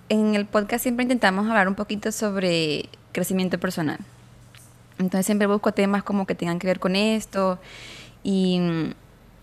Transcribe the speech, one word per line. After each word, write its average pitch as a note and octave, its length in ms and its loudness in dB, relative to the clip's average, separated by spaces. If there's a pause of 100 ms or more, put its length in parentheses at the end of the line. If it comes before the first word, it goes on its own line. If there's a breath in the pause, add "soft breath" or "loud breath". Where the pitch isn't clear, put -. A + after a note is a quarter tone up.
(100)
en G#3+ 240 4
el G#3 100 0
podcast G#3 380 -2
siempre B3 220 0
intentamos G#3+ 440 2
hablar G3+ 200 4
un G3 60 0
poquito G#3+ 380 -4
sobre F3+ 760 -2 (220)
crecimiento F#3 460 0
personal. F3 400 -2 (1000)
Entonces F#3 260 0
siempre G#3 220 2
busco G#3 260 2
temas G3 300 2
como G3 240 -2
que F#3 80 -2
tengan F3 240 -2
que F#3+ 80 -6
ver F#3 120 2
con F#3 180 0
esto G3+ 640 0 (640 loud breath)
y, F#3 380 2
mm, E3 320 0 (500)